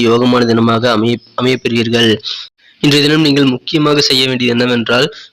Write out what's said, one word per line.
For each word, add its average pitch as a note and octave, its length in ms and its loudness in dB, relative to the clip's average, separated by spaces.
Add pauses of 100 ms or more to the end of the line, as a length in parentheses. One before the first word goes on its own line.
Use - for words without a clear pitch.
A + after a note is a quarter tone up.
யோகமான B2 440 2
தினமாக A2+ 400 0
அமைய-, A2+ 300 -2 (120)
அமையப்பெறுவீர்கள். A#2 800 0 (680)
இன்றைய D3 220 2
தினம் D#3 200 2
நீங்கள் C#3 280 2
முக்கியமாக D3 500 -2
செய்ய C3 260 0
வேண்டியது B2 260 -2
என்னவென்றால், B2 520 0 (260)